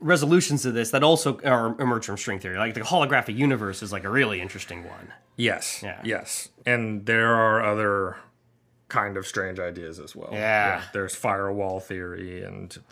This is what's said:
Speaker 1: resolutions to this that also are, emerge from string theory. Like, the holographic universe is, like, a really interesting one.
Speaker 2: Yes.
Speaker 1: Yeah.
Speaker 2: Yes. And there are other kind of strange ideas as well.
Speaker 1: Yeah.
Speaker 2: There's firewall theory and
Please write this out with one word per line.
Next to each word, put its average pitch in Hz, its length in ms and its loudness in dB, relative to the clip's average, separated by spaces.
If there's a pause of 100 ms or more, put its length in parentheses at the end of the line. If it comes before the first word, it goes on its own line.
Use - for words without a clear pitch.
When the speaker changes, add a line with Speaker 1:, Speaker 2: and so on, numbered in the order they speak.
Speaker 1:
resolutions 151 600 4
to 127 80 0
this 113 200 -2
that 135 100 2
also 151 440 6
are, 117 340 4
emerge 123 260 0
from 101 120 -4
string 98 220 -4
theory. 92 180 -6
Like, 110 180 0
the 113 60 -6
holographic 135 560 2
universe 117 440 0
is, 101 120 -10
like, 92 100 -4
a 98 60 -4
really 110 320 2
interesting 90 420 -10
one. - 300 -16 (240)
Speaker 2:
Yes. 110 440 -2
Speaker 1:
Yeah. 101 220 -10
Speaker 2:
Yes. - 460 -6 (160)
And 110 420 -2
there 113 260 4
are 113 300 4
other 101 540 0 (720)
kind 101 280 0
of 95 80 -6
strange 95 340 -4
ideas 85 380 -8
as 73 180 -18
well. - 180 -12
Speaker 1:
Yeah. 107 480 2 (120)
Speaker 2:
There's 95 220 -4
firewall 98 640 -2
theory 90 640 -10
and 95 340 -12 (140)